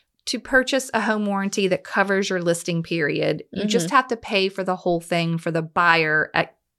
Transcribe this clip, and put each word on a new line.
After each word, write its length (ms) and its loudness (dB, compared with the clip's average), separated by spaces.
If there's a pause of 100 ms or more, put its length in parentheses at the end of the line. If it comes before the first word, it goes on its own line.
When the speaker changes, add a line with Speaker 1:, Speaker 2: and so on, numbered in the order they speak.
(260)
Speaker 1:
to 140 -4
purchase 540 0
a 80 0
home 240 0
warranty 420 0
that 160 0
covers 460 0
your 120 -2
listing 400 -2
period. 720 -2
You 140 -4
just 220 0
Speaker 2:
Mm-hmm. 100 -2
Speaker 1:
have 100 2
to 80 -2
pay 320 0
for 160 -4
the 140 -2
whole 240 0
thing 360 -2
for 140 -4
the 100 -2
buyer 720 2
at 220 0 (240)